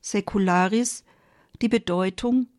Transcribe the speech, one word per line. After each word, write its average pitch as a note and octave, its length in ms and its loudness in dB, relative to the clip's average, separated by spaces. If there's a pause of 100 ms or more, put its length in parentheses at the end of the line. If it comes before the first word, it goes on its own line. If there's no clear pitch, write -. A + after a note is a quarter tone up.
secularis, G3 1040 0 (560)
die A#3+ 80 0
Bedeutung A3 800 0 (100)